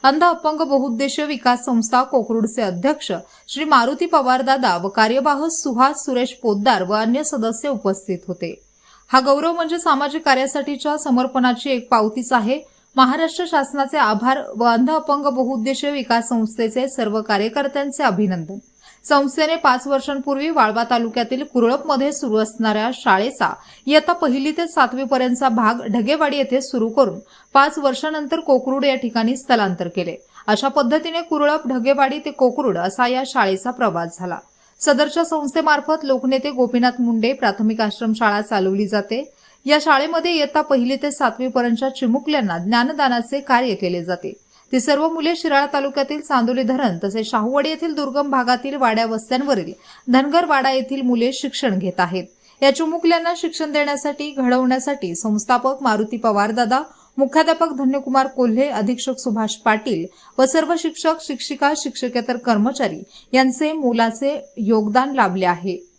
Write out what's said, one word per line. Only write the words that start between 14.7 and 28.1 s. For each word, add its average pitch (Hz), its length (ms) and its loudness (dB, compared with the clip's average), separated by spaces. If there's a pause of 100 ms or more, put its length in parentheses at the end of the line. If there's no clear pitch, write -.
अपंग 302 320 0
बहुउद्देशीय 262 680 -2
विकास 240 380 -2
संस्थेचे 226 600 -2
सर्व 220 340 -2
कार्यकर्त्यांचे 277 800 -2
अभिनंदन. 185 560 0 (460)
संस्थेने 302 520 2
पाच 262 300 2
वर्षांपूर्वी 277 640 -2
वाळवा 233 400 2
तालुक्यातील 240 520 -2
कुरळपमध्ये 277 680 0
सुरू 262 240 -2
असणाऱ्या 220 580 0
शाळेचा 220 600 0 (320)
इयत्ता 302 260 4
पहिली 285 400 0
ते 339 140 -4
सातवी 269 380 0
पर्यंतचा 254 440 0
भाग 233 380 0
ढगेवाडी 277 500 0
येथे 269 240 0
सुरू 240 280 -2
करून 220 300 2 (340)
पाच 285 260 4
वर्षानंतर 302 600 -2